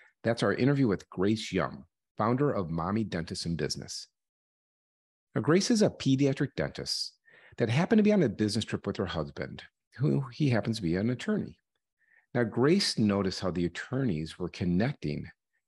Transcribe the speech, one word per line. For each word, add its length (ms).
That's 200
our 100
interview 340
with 220
Grace 420
Yum, 340
founder 320
of 180
Mommy 340
Dentists 440
in 80
Business. 500
Now, 80
Grace 300
is 100
a 80
pediatric 680
dentist 580
that 100
happened 300
to 60
be 100
on 80
a 80
business 340
trip 220
with 120
her 100
husband, 560
who 360
he 200
happens 240
to 80
be 140
an 120
attorney. 480
Now, 80
Grace 560
noticed 400
how 100
the 160
attorneys 720
were 120
connecting 760